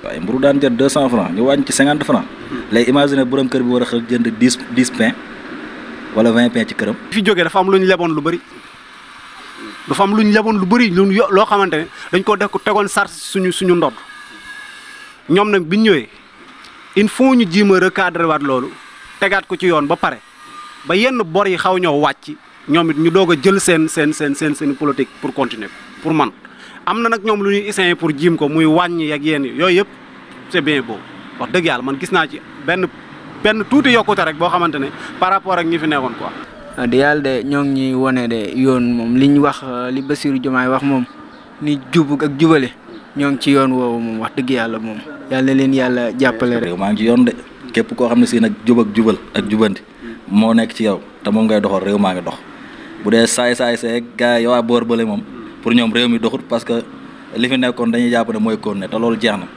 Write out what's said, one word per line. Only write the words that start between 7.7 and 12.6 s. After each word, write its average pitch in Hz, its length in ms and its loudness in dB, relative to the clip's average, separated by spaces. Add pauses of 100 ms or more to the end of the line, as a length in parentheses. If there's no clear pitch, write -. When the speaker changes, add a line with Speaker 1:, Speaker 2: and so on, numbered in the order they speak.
Speaker 2:
lu 190 80 4
ñu 190 80 4
leboon 175 280 2
lu 151 80 -2
bari. 165 180 -4 (1500)
Dafa 143 160 0
am 202 120 2
lu 220 60 4
ñu 214 100 4
leboon 214 280 2
lu 185 60 -2
bari, 233 240 2
lu 190 200 4
yo-, 202 200 2
loo 196 140 4
xamante 196 320 2
ne 156 100 -4 (260)
dañ 185 100 2
ko 208 140 2
def 196 120 -2
ko 190 100 -6
tegoon 208 300 0